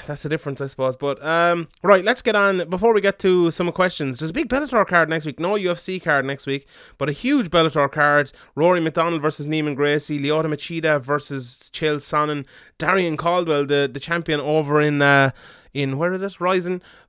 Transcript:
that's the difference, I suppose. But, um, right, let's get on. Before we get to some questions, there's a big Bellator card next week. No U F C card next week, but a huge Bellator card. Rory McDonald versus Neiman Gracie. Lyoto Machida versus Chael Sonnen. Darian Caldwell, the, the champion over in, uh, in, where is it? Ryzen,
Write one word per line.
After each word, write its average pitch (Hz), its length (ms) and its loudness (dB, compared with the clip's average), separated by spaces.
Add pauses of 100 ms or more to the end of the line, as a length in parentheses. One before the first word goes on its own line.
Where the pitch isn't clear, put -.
that's 147 180 -10
the 151 60 -8
difference, 143 320 -6
I 139 60 -4
suppose. 131 280 -4
But, 139 260 -4
um, 170 460 0 (160)
right, 185 220 6
let's 240 160 0
get 214 160 2
on. 190 320 2
Before 190 240 2
we 208 80 2
get 196 180 0
to 180 320 4
some 175 220 -2
questions, 151 440 -2
there's 156 120 -6
a 165 40 -8
big 269 140 -4
Bellator 254 400 0
card 165 220 2
next 160 160 -4
week. 147 160 -8
No 185 140 0
U 185 160 -2
F 170 60 -6
C 185 220 -8
card 143 240 0
next 139 240 -8
week, 139 220 -6 (280)
but 143 120 -2
a - 20 0
huge 240 400 0
Bellator 160 400 2
card. 147 400 2 (240)
Rory 175 240 4
McDonald 165 420 0
versus 147 240 -2
Neiman 151 300 -2
Gracie. 147 460 0
Lyoto 151 240 0
Machida 156 560 -2
versus 135 720 -6
Chael 151 240 -2
Sonnen. 151 480 -2 (320)
Darian 170 400 0
Caldwell, 165 480 0
the, 143 260 2
the 131 80 -12
champion 160 400 -2
over 147 400 2
in, 147 220 2
uh, 139 300 6 (420)
in, 135 240 -2
where 175 160 -2
is 190 80 -6
it? 196 180 -6
Ryzen, 180 420 -2 (280)